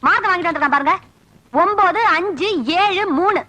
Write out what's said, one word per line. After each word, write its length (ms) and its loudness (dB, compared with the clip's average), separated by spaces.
மார்க் 260 0
வாங்கிட்டு 180 -2
வந்துட்டான் 260 -2
பாருங்க. 280 0
ஒன்பது, 520 2
அஞ்சு, 600 -2
ஏழு, 420 0
மூணு. 420 0